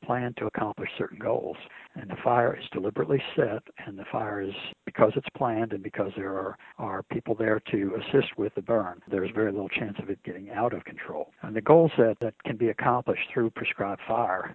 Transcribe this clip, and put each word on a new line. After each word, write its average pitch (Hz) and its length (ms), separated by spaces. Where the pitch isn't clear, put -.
planned 123 320
to 110 100
accomplish 104 500
certain - 220
goals. 113 380
And 113 140
the 180 140
fire 120 340
is - 160
deliberately 131 500
set, 113 280
and 101 120
the 101 120
fire 104 300
is, 98 140
because 110 320
it's - 200
planned 113 360
and 98 100
because 98 340
there 95 160
are, 95 240
are 95 240
people - 320
there 110 260
to 101 280
assist - 380
with 107 160
the 101 80
burn, 92 480
there's 95 240
very 107 160
little 98 180
chance 104 300
of 98 120
it 98 120
getting 95 280
out 113 220
of 87 120
control. - 480
And 110 120
the 110 60
goals 156 380
that, 113 220
that 110 140
can 113 120
be 117 120
accomplished 120 640
through 113 180
prescribed 101 560
fire, 104 480